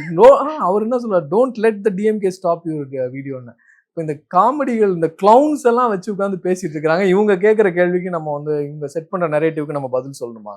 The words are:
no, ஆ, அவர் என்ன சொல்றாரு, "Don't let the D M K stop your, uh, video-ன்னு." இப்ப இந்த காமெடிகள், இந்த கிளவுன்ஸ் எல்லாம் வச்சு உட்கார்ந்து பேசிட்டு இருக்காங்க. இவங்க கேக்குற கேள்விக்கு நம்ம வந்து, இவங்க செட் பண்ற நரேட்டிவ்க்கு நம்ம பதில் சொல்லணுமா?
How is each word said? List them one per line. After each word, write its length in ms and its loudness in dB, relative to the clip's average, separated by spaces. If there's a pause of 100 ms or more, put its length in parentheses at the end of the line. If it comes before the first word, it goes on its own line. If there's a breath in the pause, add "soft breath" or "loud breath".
(160)
no, 160 10
ஆ, 260 2
அவர் 240 0
என்ன 160 -2
சொல்றாரு, 240 0
"Don't 360 0
let 280 0
the 100 2
D 200 0
M 20 -6
K 100 -2
stop 360 -2
your, 220 -6
uh, 260 -6
video-ன்னு." 440 -12 (400)
இப்ப 180 -6
இந்த 60 -10 (160)
காமெடிகள், 580 2
இந்த 300 -2
கிளவுன்ஸ் 440 4
எல்லாம் 220 2
வச்சு 220 -6
உட்கார்ந்து 400 -4
பேசிட்டு 180 -4
இருக்காங்க. 360 0
இவங்க 300 4
கேக்குற 380 2
கேள்விக்கு 360 0
நம்ம 240 -6
வந்து, 320 -4
இவங்க 220 -10
செட் 220 -10
பண்ற 200 -2
நரேட்டிவ்க்கு 420 -2
நம்ம 180 -6
பதில் 300 -4
சொல்லணுமா? 380 -12